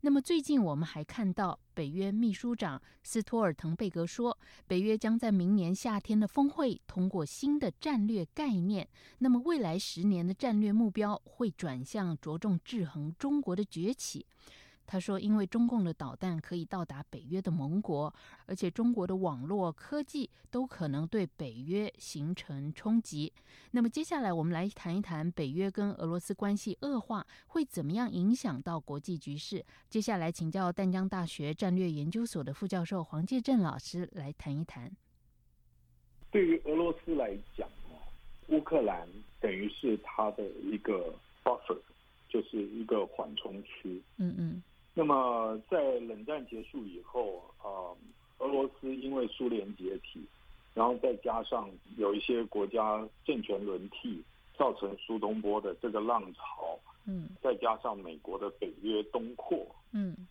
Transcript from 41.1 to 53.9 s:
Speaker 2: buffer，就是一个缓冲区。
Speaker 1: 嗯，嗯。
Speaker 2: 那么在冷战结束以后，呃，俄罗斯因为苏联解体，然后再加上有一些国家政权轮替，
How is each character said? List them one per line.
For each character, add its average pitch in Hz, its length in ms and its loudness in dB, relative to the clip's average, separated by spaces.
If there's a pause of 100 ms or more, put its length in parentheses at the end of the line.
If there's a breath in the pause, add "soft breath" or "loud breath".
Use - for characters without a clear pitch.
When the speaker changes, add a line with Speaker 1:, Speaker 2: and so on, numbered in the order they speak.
Speaker 2:
buffer， - 360 2 (500)
就 117 140 2
是 110 240 -4
一 113 160 -8
个 110 240 2
缓 107 280 -8
冲 98 280 -8
区。 98 360 -10 (180)
Speaker 1:
嗯， 180 200 0
嗯。 170 260 -4 (340)
Speaker 2:
那 165 60 4
么 120 640 2
在 139 300 2
冷 110 260 -8
战 143 220 -6
结 113 160 -10
束 120 220 -10
以 87 160 -12
后， 98 420 -4 (180)
呃， 92 360 -8 (400)
俄 131 100 -2
罗 139 180 2 (140)
斯 135 160 -4
因 135 160 -6
为 127 160 0
苏 123 220 -2
联 107 260 0
解 92 260 -4
体， - 240 -14 (480)
然 113 140 4
后 123 160 2
再 127 140 4
加 113 260 -2
上 110 260 -4 (280)
有 104 180 4
一 104 60 0
些 120 240 2
国 104 200 0
家 107 400 2 (200)
政 123 180 0
权 98 220 -2
轮 95 240 -4
替， 95 340 -8 (340)